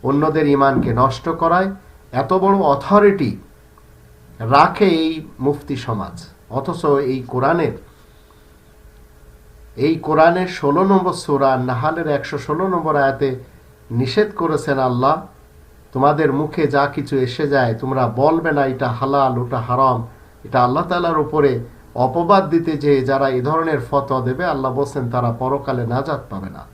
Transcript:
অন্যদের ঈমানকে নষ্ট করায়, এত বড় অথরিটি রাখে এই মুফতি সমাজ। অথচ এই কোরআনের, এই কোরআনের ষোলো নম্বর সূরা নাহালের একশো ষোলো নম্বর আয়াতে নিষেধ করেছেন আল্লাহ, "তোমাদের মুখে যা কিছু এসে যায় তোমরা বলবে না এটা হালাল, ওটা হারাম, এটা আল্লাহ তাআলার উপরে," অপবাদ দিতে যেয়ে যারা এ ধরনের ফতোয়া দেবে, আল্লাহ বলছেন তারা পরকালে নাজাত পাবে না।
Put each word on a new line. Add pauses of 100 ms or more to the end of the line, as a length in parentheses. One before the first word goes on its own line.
অন্যদের
ঈমানকে
নষ্ট
করায়, (400)
এত
বড়
অথরিটি (1000)
রাখে
এই (140)
মুফতি
সমাজ। (220)
অথচ
এই
কোরআনের, (2000)
এই
কোরআনের
ষোলো
নম্বর
সূরা
নাহালের
একশো
ষোলো
নম্বর
আয়াতে (480)
নিষেধ
করেছেন
আল্লাহ, (680)
"তোমাদের
মুখে
যা
কিছু
এসে
যায়
তোমরা
বলবে
না
এটা
হালাল,
ওটা
হারাম, (360)
এটা
আল্লাহ
তাআলার
উপরে," (360)
অপবাদ
দিতে
যেয়ে
যারা
এ
ধরনের (120)
ফতোয়া
দেবে,
আল্লাহ
বলছেন
তারা
পরকালে
নাজাত
পাবে
না।